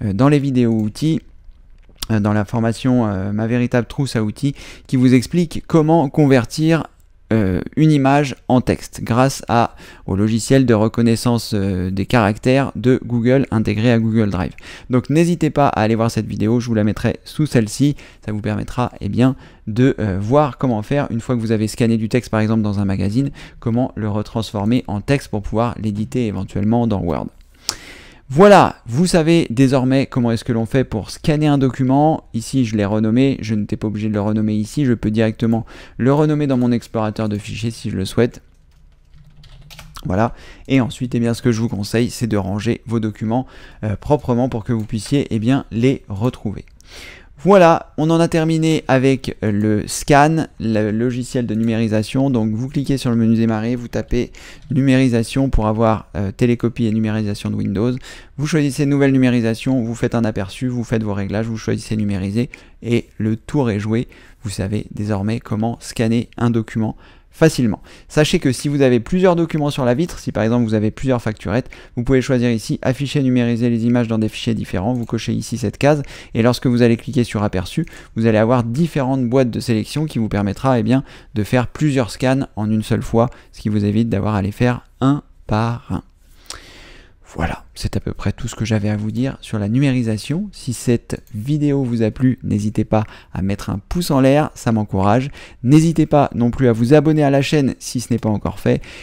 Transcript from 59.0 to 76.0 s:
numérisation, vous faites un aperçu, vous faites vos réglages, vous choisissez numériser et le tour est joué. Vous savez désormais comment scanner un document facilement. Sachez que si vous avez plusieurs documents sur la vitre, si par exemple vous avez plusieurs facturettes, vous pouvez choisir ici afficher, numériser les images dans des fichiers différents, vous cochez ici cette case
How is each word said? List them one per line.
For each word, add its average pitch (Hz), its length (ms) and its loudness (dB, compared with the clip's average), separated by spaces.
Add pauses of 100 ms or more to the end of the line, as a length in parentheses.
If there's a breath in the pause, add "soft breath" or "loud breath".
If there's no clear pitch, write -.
numérisation, 123 720 2
vous 117 120 -4
faites 123 200 -2
un 117 100 2
aperçu, 107 420 -4
vous 123 160 -4
faites 113 200 -2
vos 104 100 -4
réglages, 101 320 -4
vous 113 120 -8
choisissez 110 380 -6
numériser 104 540 -2 (320 loud breath)
et 117 260 -2 (120)
le 110 160 -2
tour 127 340 -2
est 104 100 -2
joué. 110 280 -4 (340 loud breath)
Vous 104 80 -10
savez 104 400 -6
désormais 104 500 -4
comment 113 400 -6
scanner 113 580 -2
un 120 120 0
document 110 480 -4 (320 soft breath)
facilement. 131 540 2 (240 loud breath)
Sachez 156 320 2
que 135 120 0
si - 160 -4
vous 143 140 0
avez 123 180 4
plusieurs 180 360 2
documents 160 340 -2
sur 139 160 -2
la 120 80 4
vitre, 165 240 -4
si - 140 -8
par 104 100 -2
exemple 120 220 2
vous 110 100 -2
avez 107 160 2
plusieurs 123 320 -2
facturettes, 107 480 -4 (260 loud breath)
vous 127 60 -4
pouvez 131 180 2
choisir 123 300 0
ici 117 320 -4
afficher, 139 400 -2
numériser 120 480 0
les 117 160 -2
images 120 220 2
dans 113 100 -2
des 110 100 0
fichiers - 280 -4
différents, 101 380 -4
vous 117 120 -6
cochez 113 280 -6
ici 117 260 -6
cette 104 180 -4
case 143 240 2 (320 loud breath)